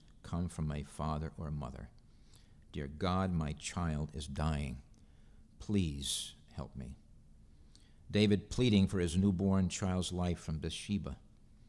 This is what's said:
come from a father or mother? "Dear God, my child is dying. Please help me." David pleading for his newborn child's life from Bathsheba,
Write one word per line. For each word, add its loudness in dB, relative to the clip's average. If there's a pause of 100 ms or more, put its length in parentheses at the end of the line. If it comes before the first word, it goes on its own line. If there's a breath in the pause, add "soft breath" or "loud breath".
(220)
come -2
from -4
a -4
father -4
or -6
mother? -8 (800 soft breath)
"Dear -6
God, 0
my 0
child -2
is -8
dying. -2 (760 soft breath)
Please -2 (200)
help -10
me." -10 (1120 soft breath)
David 4
pleading 6
for 0
his 2
newborn 4
child's -2
life 0
from -4
Bathsheba, -4 (520 soft breath)